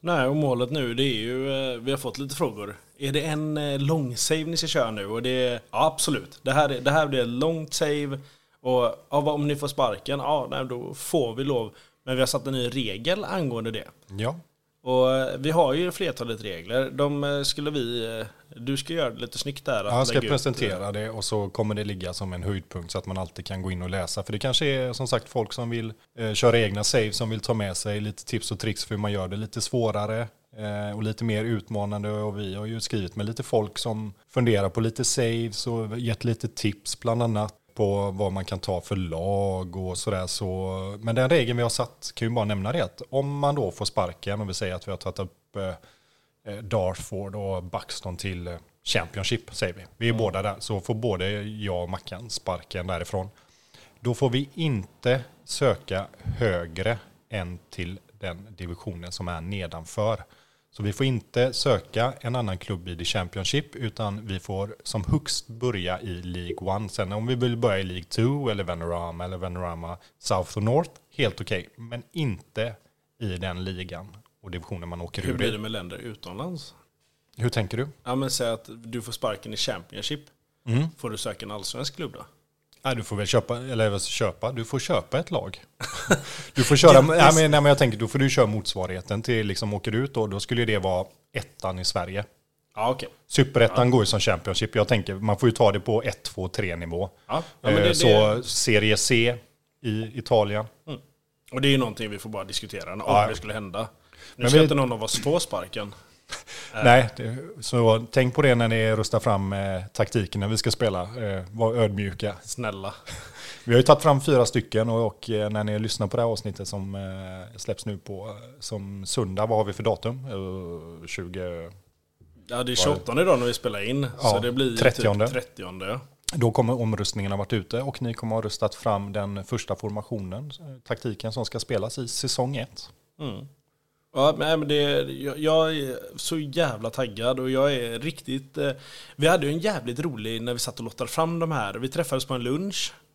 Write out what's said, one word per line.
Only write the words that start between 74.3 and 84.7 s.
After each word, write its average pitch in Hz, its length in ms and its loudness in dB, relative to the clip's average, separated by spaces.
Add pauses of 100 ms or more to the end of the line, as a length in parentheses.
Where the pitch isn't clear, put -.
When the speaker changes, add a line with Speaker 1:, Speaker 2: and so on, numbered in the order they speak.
Speaker 2:
och 95 80 -14
divisionen 87 380 -8
man 87 120 -8
åker 87 220 -8
Speaker 1:
Hur 127 100 -2
Speaker 2:
ur 123 40 -2
Speaker 1:
blir 123 120 0
Speaker 2:
i. 107 40 0
Speaker 1:
det 104 60 -6
med 110 120 -8
länder 92 260 -8
utomlands? 117 800 -12 (640)
Speaker 2:
Hur 117 120 0
tänker 113 280 -2
du? 135 120 -4 (160)
Speaker 1:
Ja, 123 100 -4
men 135 160 -2
säg 123 200 -2
att 113 180 -6 (160)
du 113 180 -8
får 113 100 -10
sparken 107 420 -6
i - 20 -8
Championship. 104 640 -6 (460)
Speaker 2:
Mm. 127 200 2 (120)
Speaker 1:
Får 120 120 -8
du 107 60 -8
söka 104 300 -8
en 101 40 -12
allsvensk 107 460 -8
klubb 151 160 -8
då? - 120 -16 (580)
Speaker 2:
Nej, 131 140 0
du 110 60 -6
får 104 140 -6
väl 101 100 -2
köpa, 120 320 2
eller 117 320 2
vad 98 120 -2
ska - 80 -4
köpa? 113 420 -2
Du 117 120 -6
får 131 140 -4